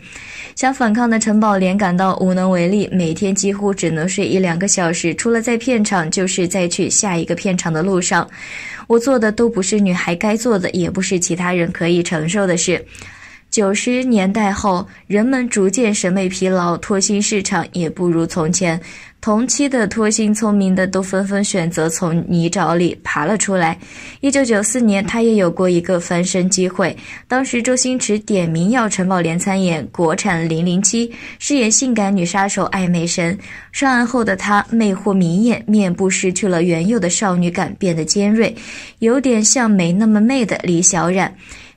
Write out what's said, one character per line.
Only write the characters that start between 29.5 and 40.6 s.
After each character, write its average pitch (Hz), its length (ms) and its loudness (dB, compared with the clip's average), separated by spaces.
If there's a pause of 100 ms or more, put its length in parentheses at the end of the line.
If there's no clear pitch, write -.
演 160 280 0
国 165 240 0
产 165 320 -2
零 160 200 0
零 180 160 0
七， 233 280 0 (280)
饰 - 160 -4
演 240 160 2
性 254 240 0
感 202 200 0
女 175 120 0
杀 196 200 0
手 196 180 -2
爱 185 220 -2
美 175 200 0
神。 170 320 -2 (340)
上 277 180 0
岸 240 160 2
后 240 160 0
的 196 140 0
她 202 320 0
魅 226 260 2
惑 202 200 -2
明 180 280 2
艳， 240 240 2
面 202 280 2
部 190 160 0
失 185 200 0
去 185 160 -2
了 170 160 2
原 170 240 2
有 226 140 2
的 175 80 0
少 180 260 0
女 175 160 2
感， 175 280 -4
变 175 180 0
得 156 80 -2
尖 202 300 2
锐， 220 200 2 (440)
有 233 200 2
点 247 240 2
像 226 280 2
没 180 220 4
那 214 140 2
么 214 140 4
媚 247 240 2
的 185 200 -4